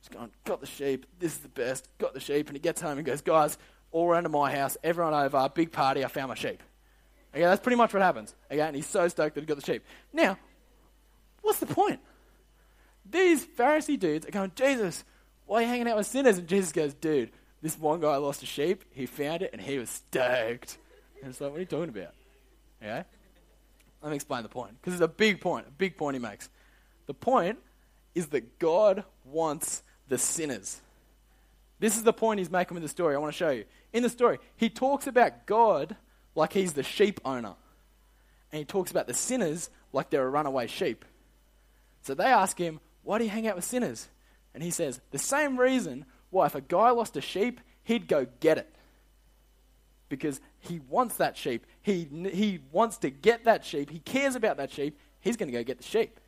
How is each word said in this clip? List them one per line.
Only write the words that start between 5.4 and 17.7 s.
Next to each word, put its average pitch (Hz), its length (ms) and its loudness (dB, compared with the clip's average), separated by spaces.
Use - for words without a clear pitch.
big 165 220 0
party, 139 320 0
I 127 40 -2
found 135 220 -6
my 113 60 -6
sheep." 104 280 -6
Okay, 156 100 2
that's 185 180 4
pretty 247 160 2
much 233 160 4
what 196 100 2
happens. 127 320 0
Okay, 143 80 -2
and 151 160 0
he's 147 120 -6
so 180 200 2
stoked 156 280 -2
that 147 60 -6
he 156 40 -10
got 151 100 -2
the 143 100 -14
sheep. 131 200 -4
Now, 277 260 2
what's 427 180 2
the - 60 -4
point? - 360 0
These 339 360 4
Pharisee 294 520 2
dudes 165 280 0
are - 60 -14
going, 190 220 -2
"Jesus, 254 520 0
why 208 140 2
are - 20 4
you 226 80 2
hanging 240 180 0
out 233 80 0
with 208 120 0
sinners?" 220 300 4
And 175 80 -8
Jesus 185 280 0
goes, 151 200 0
"Dude, 139 380 0
this 156 160 -6